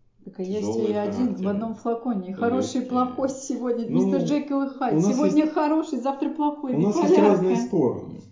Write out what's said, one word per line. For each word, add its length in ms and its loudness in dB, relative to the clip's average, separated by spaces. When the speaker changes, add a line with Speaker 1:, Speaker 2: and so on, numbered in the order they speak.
Speaker 1:
Так, 160 -14
а 20 -6
есть 340 -4
Speaker 2:
тяжёлые 160 0
Speaker 1:
и 0 -
один 440 -2
в 100 -4
Speaker 2:
характеры, 20 0
Speaker 1:
одном 260 -2
флаконе. 600 -4
И 0 -
хороший, 480 -2
и 20 -6
Speaker 2:
лёгкие. 20 -10
Speaker 1:
плохой 440 -2
сегодня. 560 -4
Speaker 2:
Ну, 180 2
Speaker 1:
Мистер 180 2
Джекил 400 0
и 40 -2
Хайд. 300 -2
Speaker 2:
у 40 2
нас 220 2
Speaker 1:
Сегодня 0 -
Speaker 2:
есть, 240 4
Speaker 1:
хороший, 520 0
завтра 320 -2
плохой. 440 -2
Speaker 2:
у 40 0
нас 240 2
есть 160 6
Speaker 1:
Биполярка. 0 -
Speaker 2:
разные 380 6
стороны. 760 -2